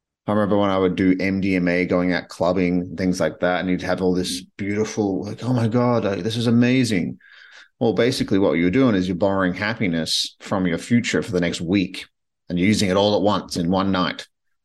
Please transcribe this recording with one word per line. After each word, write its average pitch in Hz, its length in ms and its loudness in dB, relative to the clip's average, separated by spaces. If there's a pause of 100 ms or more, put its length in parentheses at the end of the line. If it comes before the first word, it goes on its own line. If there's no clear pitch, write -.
(260)
I 107 80 -2
remember 104 240 2
when 101 120 4
I 95 80 2
would 95 200 2
do 92 240 4
M 98 180 0
D 95 160 0
M 87 140 0
A, 90 160 2
going 90 260 0
out 87 160 -4
clubbing, 90 720 -2
things 92 240 0
like 90 180 -2
that, 90 220 0
and 92 80 -4
you'd 90 120 -2
have 90 200 -4
all 90 120 2
this 90 280 -4
beautiful, 101 800 -4
like, 107 180 -10
"Oh 120 120 -2
my 117 160 0
God, 120 360 2
I, 98 100 -2
this 110 200 -4
is 120 120 -2
amazing." 117 720 2 (600)
Well, 117 140 2
basically 120 460 2
what 92 140 4
you're 87 180 2
doing 131 240 4
is 92 120 0
you're 92 100 -2
borrowing 95 360 0
happiness 95 840 -4
from 95 260 -4
your 85 120 -2
future 110 440 0
for - 100 -8
the 90 100 0
next 85 200 -4
week 92 460 -2 (420)
and 90 80 -4
you're 87 100 2
using 101 220 2
it 92 80 2
all 104 180 2
at 85 60 2
once 98 360 0
in 85 120 -2
one 95 220 0
night. 90 360 -2 (380)